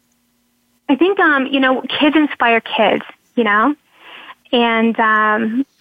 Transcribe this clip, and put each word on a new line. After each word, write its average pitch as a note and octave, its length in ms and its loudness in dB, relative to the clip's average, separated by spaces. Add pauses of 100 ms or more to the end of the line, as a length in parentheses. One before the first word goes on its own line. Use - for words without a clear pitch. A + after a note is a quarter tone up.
(880)
I C#4+ 60 0
think, F#4+ 240 0
um, D4 260 2
you C4+ 140 -2
know, C4 220 0
kids - 340 -2
inspire A#3+ 460 2
kids, A3+ 420 -2 (320)
you A#3+ 80 0
know, A3 320 2 (760)
and, A3+ 480 0
um, A3 680 0 (160)